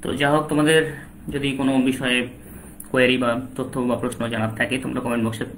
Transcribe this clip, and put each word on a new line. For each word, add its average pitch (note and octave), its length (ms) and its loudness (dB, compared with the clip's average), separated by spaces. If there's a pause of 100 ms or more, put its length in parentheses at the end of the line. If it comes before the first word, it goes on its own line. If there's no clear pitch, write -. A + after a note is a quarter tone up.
তো C#3+ 100 -4
যা C#3+ 180 2
হোক, D3+ 160 2
তোমাদের D3+ 500 4 (320)
যদি C#3 220 -2
কোনো C3+ 260 2
বিষয়ে B2+ 500 2 (640)
query B2+ 260 6
বা B2 240 2 (140)
তথ্য C3 240 -4
বা B2 160 2
প্রশ্ন A#2+ 320 -4
জানার A2 280 -2
থাকে, - 220 0
তোমরা B2+ 240 -4
comment A#2+ 260 0
বক্সে A2 180 -4 (120)